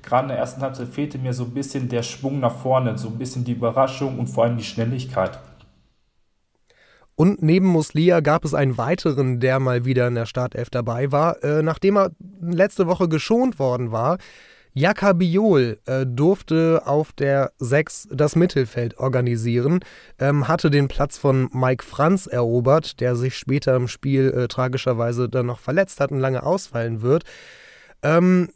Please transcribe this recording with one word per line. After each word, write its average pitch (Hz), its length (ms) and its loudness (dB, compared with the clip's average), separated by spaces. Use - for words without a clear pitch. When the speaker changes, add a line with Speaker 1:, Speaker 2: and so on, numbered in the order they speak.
Speaker 1:
gerade 127 220 0
in 139 40 -6
der 123 80 -4
ersten 123 240 -6
Halbzeit 127 280 -6
fehlte 147 280 -6
mir 127 160 -4
so 123 120 -4
ein 120 100 -10
bisschen 139 340 -6
der 120 140 -2
Schwung 135 360 -6
nach 123 160 0
vorne, 123 440 0
so 113 100 -8
ein 113 80 -8
bisschen 123 280 -6
die 120 80 -4
Überraschung 127 640 -2
und 127 80 -4
vor 113 180 0
allem 120 140 0
die 107 40 -6
Schnelligkeit. 117 760 -4
Speaker 2:
Und 185 280 2
neben 180 240 4
Muslia 170 540 2
gab 147 240 0
es 151 80 -2
einen 135 240 0
weiteren, 131 640 -2
der 131 180 2
mal 123 280 0
wieder 127 200 2
in 123 100 -2
der 117 100 -4
Startelf 123 420 -6
dabei 120 440 -4
war, 160 300 0
äh, 151 200 0
nachdem 175 340 0
er 190 140 2
letzte 175 440 0
Woche 175 220 0
geschont 226 500 0
worden 123 320 -2
war. 123 280 0
Jaka 190 420 2
Biol, 170 720 2
äh, 131 200 0
durfte 165 760 2
auf 151 280 0
der 139 460 0
Sechs 135 540 -2
das 147 240 2
Mittelfeld 131 640 0
organisieren, 123 840 0
ähm, 143 260 2
hatte 160 240 2
den 143 160 4
Platz - 320 -2
von 131 340 2
Mike 127 320 0
Franz 180 440 0
erobert, 123 720 0
der 123 160 0
sich 123 200 -4
später 135 380 0
im 123 140 0
Spiel, 135 420 0
äh, 127 160 0
tragischerweise 120 840 -2
dann 123 180 -2
noch 123 120 -6
verletzt 185 400 -2
hat 143 140 0
und 139 80 -2
lange 131 240 -2
ausfallen 117 580 -4
wird. 139 220 2
Ähm, 180 520 4